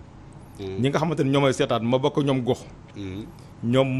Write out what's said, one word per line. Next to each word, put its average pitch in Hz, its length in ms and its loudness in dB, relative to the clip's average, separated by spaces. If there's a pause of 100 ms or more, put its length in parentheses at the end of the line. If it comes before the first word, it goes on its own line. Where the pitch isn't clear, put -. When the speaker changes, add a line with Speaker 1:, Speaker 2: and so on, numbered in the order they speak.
(580)
Speaker 1:
Hmm. 95 240 -6
Speaker 2:
Ñi 135 80 4
nga 165 80 2
xamante 151 240 0
ne 135 80 2
ñoom 139 160 4
ay 131 80 4
seetaan, 127 300 0
ma 127 140 4
bokk 143 260 0
ñoom 131 180 0
gox. 120 220 -2 (320)
Speaker 1:
Hmm. 98 280 -10 (380)
Speaker 2:
Ñoom 131 260 4 (120)